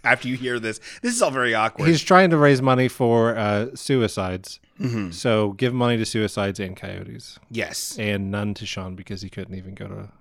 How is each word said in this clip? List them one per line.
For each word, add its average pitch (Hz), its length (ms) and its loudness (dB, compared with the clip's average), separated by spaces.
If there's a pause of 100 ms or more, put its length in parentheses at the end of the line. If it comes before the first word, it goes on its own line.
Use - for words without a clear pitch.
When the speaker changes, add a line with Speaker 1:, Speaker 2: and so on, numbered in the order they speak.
Speaker 1:
after 127 240 2
you 127 100 -2
hear 123 220 -4
this. 110 200 -6 (220)
This 240 120 -2
is 240 80 0
all 180 80 4
very 127 240 0
awkward. 113 340 0
Speaker 2:
He's 160 140 4
trying 185 300 8
to 165 60 6
raise 143 240 6
money 127 260 4
for, 117 500 2
uh, 104 380 0
suicides. 98 840 -2 (200)
Speaker 1:
Mm-hmm. 110 320 -4
Speaker 2:
So 107 400 0
give 120 220 -2
money 120 240 2
to 110 80 0
suicides 101 540 -2
and 92 160 -6
coyotes. 101 600 -14 (140)
Speaker 1:
Yes. - 480 -8
Speaker 2:
And 101 320 -2
none 104 240 -4
to - 100 -12
Sean 92 300 -10
because 95 260 -12
he 98 80 -12
couldn't 95 260 -12
even 95 200 -14
go 98 140 -14
to 101 200 -14 (120)